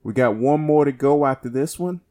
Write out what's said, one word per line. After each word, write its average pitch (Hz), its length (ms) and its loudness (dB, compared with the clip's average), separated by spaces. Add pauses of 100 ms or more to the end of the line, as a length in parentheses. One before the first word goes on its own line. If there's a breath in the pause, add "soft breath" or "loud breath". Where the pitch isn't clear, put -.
We 110 120 -8
got 117 240 2
one 143 240 0
more 151 240 2
to 139 60 0
go 139 360 2
after 131 200 -4
this 131 300 -4
one 180 340 -8